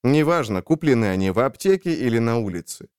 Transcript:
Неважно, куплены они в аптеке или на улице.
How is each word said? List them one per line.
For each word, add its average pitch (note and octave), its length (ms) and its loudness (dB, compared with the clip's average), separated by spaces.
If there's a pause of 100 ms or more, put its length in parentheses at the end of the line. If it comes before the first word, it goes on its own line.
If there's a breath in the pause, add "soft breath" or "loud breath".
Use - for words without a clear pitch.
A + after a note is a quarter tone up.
Неважно, C#3+ 600 2
куплены C#3 420 0
они F#2+ 260 0
в F#2 80 0
аптеке F3 560 0
или A#2 240 -2
на A#2 200 0
улице. F2+ 500 -8 (100)